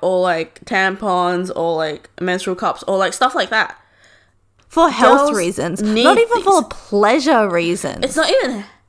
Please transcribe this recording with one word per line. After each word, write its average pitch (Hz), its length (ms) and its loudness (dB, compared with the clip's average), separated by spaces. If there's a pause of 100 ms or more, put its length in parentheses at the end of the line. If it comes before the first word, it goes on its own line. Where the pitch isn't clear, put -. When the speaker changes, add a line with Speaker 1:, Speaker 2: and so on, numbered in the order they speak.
Speaker 1:
or, 185 180 0
like, 165 440 -4
tampons 185 880 -2
or, 165 220 -2
like, 156 340 -6 (100)
menstrual 180 360 -4
cups - 320 -4
or, 196 80 0
like, 190 160 0
stuff 254 220 0
like - 160 -2
that. 220 260 -2 (880)
Speaker 2:
For 330 240 2
health 262 380 4
Speaker 1:
Girls 220 100 -2
Speaker 2:
reasons. 175 420 -4
Speaker 1:
need 214 240 0
Speaker 2:
Not 392 140 6
even 466 240 2
for 381 200 4
Speaker 1:
these. 320 80 -8
Speaker 2:
pleasure 226 800 2
reasons. 170 560 -2
Speaker 1:
It's 269 120 -4
not 311 140 0
even, 247 340 -2 (240)